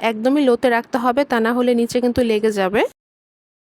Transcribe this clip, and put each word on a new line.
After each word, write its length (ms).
একদমই 380
লোতে 280
রাখতে 280
হবে, 260
তা 60
না 100
হলে 240
নিচে 240
কিন্তু 160
লেগে 300
যাবে। 220